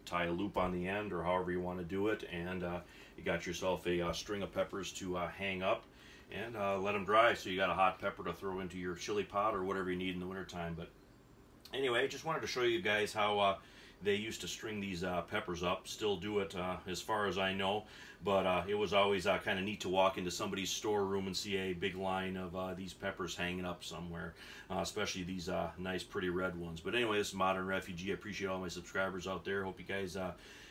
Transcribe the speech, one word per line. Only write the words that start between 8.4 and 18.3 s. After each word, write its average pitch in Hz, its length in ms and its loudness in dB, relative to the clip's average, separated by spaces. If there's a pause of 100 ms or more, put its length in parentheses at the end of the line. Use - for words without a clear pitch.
into 92 200 -6
your 90 180 -4
chili 98 260 -2
pot 101 320 2
or 95 80 0
whatever 95 300 0
you 90 40 2
need 92 180 0
in 90 60 -4
the 90 60 -4
wintertime. 87 480 -6
But 82 140 -8 (840)
anyway, 131 360 2
just - 160 -8
wanted 156 160 0
to 107 80 -4
show 127 140 0
you 117 200 4
guys 104 300 2
how, 104 260 4
uh, 98 200 6 (440)
they 101 120 6
used 110 260 -2
to 92 80 -6
string 107 320 -4
these, 95 240 -2
uh, 90 160 2
peppers 87 420 -2
up, 87 240 0
still 104 300 0
do 104 220 0
it, 98 180 -2
uh, 90 300 -2
as 90 160 -4
far 104 240 2
as 90 100 0
I 95 160 2
know, 98 320 0 (400)
but, 95 220 6